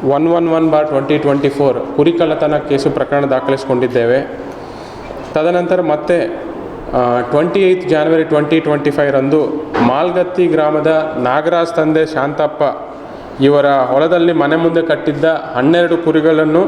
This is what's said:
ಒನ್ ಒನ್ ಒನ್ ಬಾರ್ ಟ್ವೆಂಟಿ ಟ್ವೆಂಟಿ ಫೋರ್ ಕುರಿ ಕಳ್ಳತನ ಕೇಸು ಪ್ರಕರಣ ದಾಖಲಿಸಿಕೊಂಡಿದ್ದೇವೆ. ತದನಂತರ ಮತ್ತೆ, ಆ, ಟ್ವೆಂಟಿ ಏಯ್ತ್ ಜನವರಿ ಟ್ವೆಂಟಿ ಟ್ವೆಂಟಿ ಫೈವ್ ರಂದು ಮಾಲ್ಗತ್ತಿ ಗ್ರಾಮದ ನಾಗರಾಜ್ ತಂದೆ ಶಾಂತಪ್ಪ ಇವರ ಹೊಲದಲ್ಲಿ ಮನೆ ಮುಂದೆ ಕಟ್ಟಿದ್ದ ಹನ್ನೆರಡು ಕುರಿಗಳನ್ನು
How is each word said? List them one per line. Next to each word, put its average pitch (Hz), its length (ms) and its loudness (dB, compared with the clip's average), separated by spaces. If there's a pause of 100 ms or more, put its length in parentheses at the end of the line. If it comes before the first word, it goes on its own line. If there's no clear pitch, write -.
ಒನ್ 147 200 2
ಒನ್ 170 220 2
ಒನ್ 160 220 2
ಬಾರ್ 151 160 2
ಟ್ವೆಂಟಿ 135 300 0
ಟ್ವೆಂಟಿ 143 320 2
ಫೋರ್ 135 460 0
ಕುರಿ 147 160 4
ಕಳ್ಳತನ 156 460 0
ಕೇಸು 139 320 0
ಪ್ರಕರಣ 139 360 -2
ದಾಖಲಿಸಿಕೊಂಡಿದ್ದೇವೆ. 131 1200 0 (840)
ತದನಂತರ 175 480 0
ಮತ್ತೆ, 151 680 -2 (440)
ಆ, 123 280 0
ಟ್ವೆಂಟಿ 151 380 0
ಏಯ್ತ್ 185 300 2
ಜನವರಿ 160 340 2
ಟ್ವೆಂಟಿ 156 360 2
ಟ್ವೆಂಟಿ 147 320 0
ಫೈವ್ 143 200 0
ರಂದು 139 600 0 (140)
ಮಾಲ್ಗತ್ತಿ 175 600 0
ಗ್ರಾಮದ 156 680 0
ನಾಗರಾಜ್ 156 580 0
ತಂದೆ 156 300 2
ಶಾಂತಪ್ಪ 147 580 -2 (760)
ಇವರ 143 240 4
ಹೊಲದಲ್ಲಿ 143 680 2
ಮನೆ 151 220 0
ಮುಂದೆ 165 260 2
ಕಟ್ಟಿದ್ದ 151 440 -2
ಹನ್ನೆರಡು 160 720 0
ಕುರಿಗಳನ್ನು 160 720 2